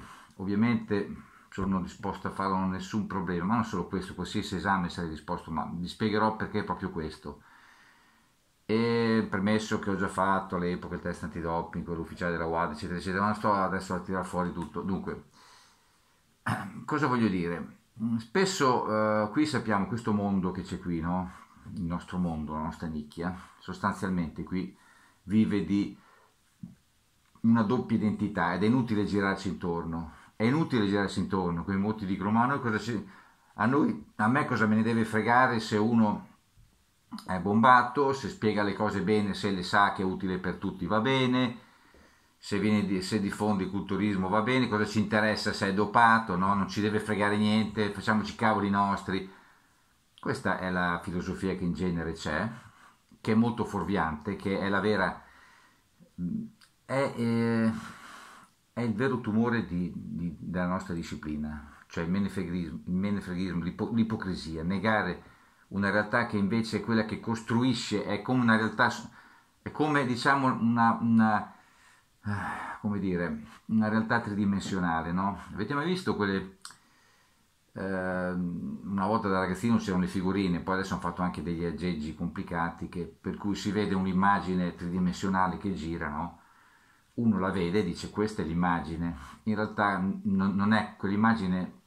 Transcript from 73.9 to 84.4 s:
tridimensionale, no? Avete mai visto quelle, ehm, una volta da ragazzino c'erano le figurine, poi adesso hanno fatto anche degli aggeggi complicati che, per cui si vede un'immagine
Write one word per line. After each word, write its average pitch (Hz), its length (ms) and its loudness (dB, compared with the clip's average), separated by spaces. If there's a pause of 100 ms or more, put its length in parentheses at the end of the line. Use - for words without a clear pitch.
tridimensionale, 95 920 0
no? 92 300 -2 (140)
Avete 107 180 -4
mai 143 140 -2
visto 175 280 0
quelle, 98 440 -2 (1120)
ehm, 90 1120 -4
una 98 220 0
volta 104 220 2
da 95 100 2
ragazzino 92 400 2
c'erano 92 240 2
le 87 60 2
figurine, 92 520 0
poi 95 140 -2
adesso 95 180 -2
hanno 87 100 -4
fatto 87 200 -4
anche 90 200 -2
degli 85 220 -2
aggeggi 80 500 -4
complicati 85 760 -4
che, 85 280 -8
per 92 180 -6
cui 101 180 -2
si 104 160 -4
vede 98 240 2
un'immagine 92 800 2